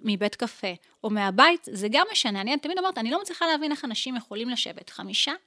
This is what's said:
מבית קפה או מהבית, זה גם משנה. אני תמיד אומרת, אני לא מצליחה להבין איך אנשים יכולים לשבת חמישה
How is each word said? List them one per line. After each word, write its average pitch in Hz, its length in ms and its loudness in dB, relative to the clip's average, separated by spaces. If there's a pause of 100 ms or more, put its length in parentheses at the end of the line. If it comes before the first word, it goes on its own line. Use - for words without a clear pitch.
מבית 208 320 0
קפה - 320 -6 (360)
או 220 60 -2
מהבית, 214 640 4
זה 202 200 -4
גם 320 200 4
משנה. 208 300 0
אני 247 160 0
תמיד 311 200 -4
אומרת, 370 200 0
אני 226 140 -2
לא 349 100 0
מצליחה 349 260 -4
להבין 302 240 2
איך 294 140 -4
אנשים 254 300 -4
יכולים 226 340 -6
לשבת - 400 -6
חמישה 262 440 -2 (140)